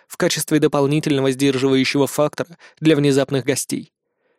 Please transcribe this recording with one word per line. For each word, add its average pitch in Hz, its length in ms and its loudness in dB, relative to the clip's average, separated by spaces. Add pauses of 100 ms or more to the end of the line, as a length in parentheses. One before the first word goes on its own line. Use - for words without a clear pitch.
в - 100 -20
качестве 156 420 0
дополнительного 143 720 0
сдерживающего 131 760 0
фактора - 500 -4 (220)
для 156 160 4
внезапных 139 500 0
гостей. - 480 -6 (460)